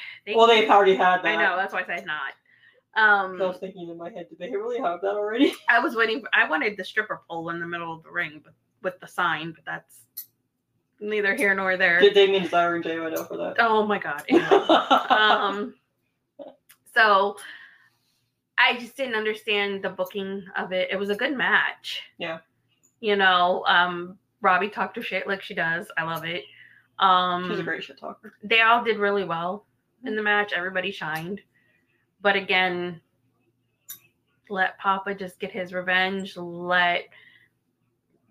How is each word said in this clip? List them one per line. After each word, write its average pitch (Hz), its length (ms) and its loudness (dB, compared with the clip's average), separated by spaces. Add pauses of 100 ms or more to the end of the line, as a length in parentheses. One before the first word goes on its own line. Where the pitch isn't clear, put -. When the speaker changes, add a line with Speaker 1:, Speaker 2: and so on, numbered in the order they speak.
(260)
Speaker 1:
they 208 80 -4
Speaker 2:
Well, 226 120 8
they've 226 220 6
already 202 280 8
had 180 240 4
Speaker 1:
I - 20 -12
Speaker 2:
that. 214 160 0
Speaker 1:
know, 190 180 2
that's 196 160 -4
why 185 100 -4
I 185 40 -8
said 185 200 -8
not. 151 260 -8 (640)
Um, 196 440 4
Speaker 2:
I 190 60 0
was 180 120 -4
thinking 185 300 -12
in 170 100 -12
my 170 120 -12
head, 175 180 -16
"Did - 100 -20
they 175 120 -12
really 233 300 -4
have 175 220 -4
that 196 120 -2
already?" 220 460 0
<laughs> - 80 -16
Speaker 1:
I 233 100 4
was 262 160 -2
waiting 220 280 0
for, - 120 -12
I 226 140 4
wanted 247 280 -2
the 190 80 -8
stripper 190 440 -6
pole 165 220 -8
in 170 100 -6
the 170 60 -8
middle 170 280 -8
of 160 80 -20
the 156 80 -20
ring 156 340 -8
with, 156 100 -20 (280)
with 185 180 -6
the 175 60 -20
sign, 165 460 -4
but - 120 -20
that's - 360 -14 (1000)
neither 208 380 0
here 196 180 2
nor 190 220 0
there. 180 240 4
Speaker 2:
Did 196 140 8
Damien 196 280 6
Desire 170 320 2
and 170 80 -4
J 165 160 -4
O 165 80 -6
N 160 100 -4
O 170 80 -4
for - 120 -12
that? - 240 -6
Speaker 1:
Oh 220 260 4
my 208 120 -2
God, 151 300 -8
ew. 330 120 6
Speaker 2:
<laughs> 311 760 4
Speaker 1:
Um, 208 580 2 (1200)
so 202 420 4 (1200)
I 247 220 2
just 240 180 -16
didn't 247 200 -4
understand 208 680 -4
the 190 80 -4
booking 190 520 -8 (140)
of 180 160 -6
it. 185 180 -2
It 190 60 -4
was 202 140 -4
a 208 40 0
good 262 220 -4
match. 170 640 -2 (160)
Speaker 2:
Yeah. 165 220 -10 (640)
Speaker 1:
You 208 160 0
know, 185 500 4
um, 175 500 0 (240)
Robbie 190 300 2
talked - 260 -6
her 226 60 -10
shit 190 240 -6
like 196 160 -4
she - 100 -14
does. 175 360 -4 (100)
I 160 60 -2
love 160 200 -6
it. 170 200 -8 (540)
Um, 180 520 2
Speaker 2:
She's 175 80 -4
a 175 40 -4
great 160 220 -6
shit - 140 -20
talker. - 340 -16 (100)
Speaker 1:
they 226 200 4
all 233 200 6
did 220 140 0
really 202 280 0
well 175 420 -6 (400)
in 214 100 -4
the 220 60 -4
match. 208 320 0
Everybody 185 360 -4
shined. 170 520 -8 (800)
But 202 120 4
again, 185 680 -2 (1500)
let 190 300 -2
Papa 196 360 -2
just 190 240 -12
get 196 140 -8
his 180 220 -8
revenge. 185 640 -2
Let 175 680 0 (1300)